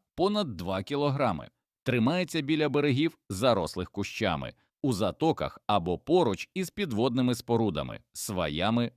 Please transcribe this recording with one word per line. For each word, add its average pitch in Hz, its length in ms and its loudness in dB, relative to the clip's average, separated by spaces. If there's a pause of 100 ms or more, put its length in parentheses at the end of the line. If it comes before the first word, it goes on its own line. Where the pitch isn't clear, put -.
(160)
понад 185 420 0
два 95 260 -4
кілограми. 135 680 0 (340)
Тримається 151 580 0
біля 151 280 0
берегів, 147 480 2 (120)
зарослих 95 600 0
кущами, 85 640 -2 (280)
у 131 120 2
затоках 101 760 -2
або 90 300 0
поруч 139 560 0
із 185 160 -6
підводними 123 680 0
спорудами, 85 640 -2 (140)
сваями, 92 840 -2